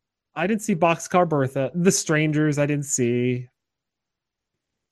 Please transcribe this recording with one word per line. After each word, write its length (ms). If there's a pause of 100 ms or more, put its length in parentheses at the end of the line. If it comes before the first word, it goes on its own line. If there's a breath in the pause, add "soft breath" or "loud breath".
(360)
I 120
didn't 140
see 140
Boxcar 520
Bertha. 480
The 160
Strangers, 640
I 80
didn't 200
see. 640 (1400)